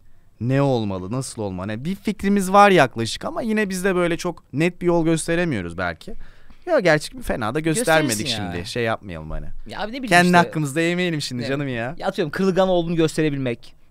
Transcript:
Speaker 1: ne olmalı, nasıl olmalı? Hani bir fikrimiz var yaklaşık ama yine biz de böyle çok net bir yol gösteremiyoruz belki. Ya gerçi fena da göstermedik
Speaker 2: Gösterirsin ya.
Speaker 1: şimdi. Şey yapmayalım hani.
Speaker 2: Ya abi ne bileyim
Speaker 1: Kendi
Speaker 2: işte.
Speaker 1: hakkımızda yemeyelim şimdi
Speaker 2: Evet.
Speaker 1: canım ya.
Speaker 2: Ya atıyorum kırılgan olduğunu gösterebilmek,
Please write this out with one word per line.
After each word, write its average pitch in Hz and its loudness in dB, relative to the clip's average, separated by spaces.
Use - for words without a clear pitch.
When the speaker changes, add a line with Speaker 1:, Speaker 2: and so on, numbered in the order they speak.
Speaker 1:
ne 131 2
olmalı, 104 0
nasıl 131 -6
olmalı? 95 -6
Hani 113 -8
bir 180 -4
fikrimiz 196 0
var 202 10
yaklaşık 123 2
ama 302 -6
yine 214 -2
biz 180 -6
de 196 2
böyle 175 0
çok 170 -8
net 165 0
bir 175 0
yol 170 2
gösteremiyoruz 160 -2
belki. 87 -6
Ya 330 2
gerçi 156 2
fena 123 -4
da 156 -2
göstermedik 160 2
Speaker 2:
Gösterirsin 110 -4
ya. 98 -6
Speaker 1:
şimdi. 87 -6
Şey 123 -4
yapmayalım 92 -6
hani. 76 -4
Speaker 2:
Ya 110 -10
abi 208 -6
ne 254 -10
bileyim 262 -8
Speaker 1:
Kendi 175 6
Speaker 2:
işte. 180 6
Speaker 1:
hakkımızda 160 2
yemeyelim 175 0
şimdi 123 -6
Speaker 2:
Evet. 135 -6
Speaker 1:
canım 139 -4
ya. 123 -4
Speaker 2:
Ya 160 -6
atıyorum 190 -2
kırılgan 190 2
olduğunu 175 0
gösterebilmek, 147 -2